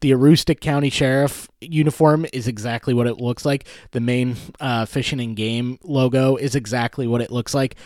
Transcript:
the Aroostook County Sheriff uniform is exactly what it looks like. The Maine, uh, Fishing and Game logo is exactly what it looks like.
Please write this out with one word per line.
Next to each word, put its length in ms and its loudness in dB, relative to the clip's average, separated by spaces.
the 100 2
Aroostook 500 4
County 300 0
Sheriff 580 0
uniform 720 2
is 160 -6
exactly 440 -4
what 140 2
it 120 -4
looks 280 -4
like. 200 -2
The 80 -4
Maine, 360 0
uh, 260 -2
Fishing 340 -4
and 160 -6
Game 480 -4
logo 520 2
is 180 -4
exactly 520 -4
what 160 0
it 80 -8
looks 240 -4
like. 320 -2